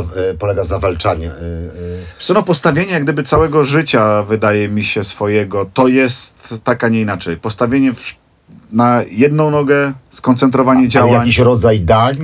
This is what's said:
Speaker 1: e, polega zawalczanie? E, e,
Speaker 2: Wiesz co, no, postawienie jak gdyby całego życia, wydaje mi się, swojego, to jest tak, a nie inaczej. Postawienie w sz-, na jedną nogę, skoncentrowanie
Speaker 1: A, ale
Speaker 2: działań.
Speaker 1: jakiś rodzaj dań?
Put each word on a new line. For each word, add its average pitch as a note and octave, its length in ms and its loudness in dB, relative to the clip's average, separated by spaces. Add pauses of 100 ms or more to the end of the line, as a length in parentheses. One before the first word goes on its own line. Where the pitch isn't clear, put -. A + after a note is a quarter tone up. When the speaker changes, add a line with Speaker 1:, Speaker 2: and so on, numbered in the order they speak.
(320)
Speaker 1:
e, - 20 -4
polega G2 300 -2
zawalczanie? F2+ 680 -2
E, - 40 -12
e, - 20 -18 (800)
Speaker 2:
Wiesz - 100 -8
co, F3+ 80 2
no, G3+ 100 2
postawienie F3+ 480 0
jak D#3+ 120 -2
gdyby D3+ 200 -2
całego D3+ 400 2
życia, B2 600 2
wydaje G#2 460 0
mi G#2 140 -2
się, G2+ 200 -4
swojego, G#2 720 -2
to C3 140 2
jest B2+ 760 -2
tak, B2 200 -2
a A#2+ 60 2
nie A2+ 120 0
inaczej. F#2+ 360 -4
Postawienie B2 560 -2
w - 60 -14
sz-, - 160 -14 (560)
na A#2+ 300 2 (100)
jedną D3 400 2
nogę, C#3+ 420 0 (160)
skoncentrowanie B2+ 720 2
Speaker 1:
A, - 20 6
ale B2 80 4
Speaker 2:
działań. A#2+ 240 4
Speaker 1:
jakiś A#2 260 2
rodzaj A#2 420 4
dań? A2+ 420 2